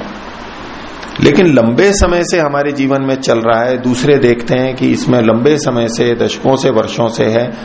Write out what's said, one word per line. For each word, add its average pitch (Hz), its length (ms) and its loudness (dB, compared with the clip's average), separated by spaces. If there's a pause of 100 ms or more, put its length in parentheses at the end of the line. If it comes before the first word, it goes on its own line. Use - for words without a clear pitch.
(1200)
लेकिन 190 260 4
लंबे 131 460 4
समय 175 300 2
से 175 160 -2
हमारे 143 320 0
जीवन 135 300 0
में 135 140 0
चल 127 240 0
रहा 113 240 2
है। 127 140 0
दूसरे 127 400 2
देखते 120 420 2
हैं 131 160 -2
कि 131 160 0
इसमें 123 300 0
लंबे 120 360 2
समय 120 300 -2
से, 120 280 0
दशकों 110 400 0
से, 127 140 0
वर्षों 135 400 0
से 113 160 -2
है, 117 280 0 (120)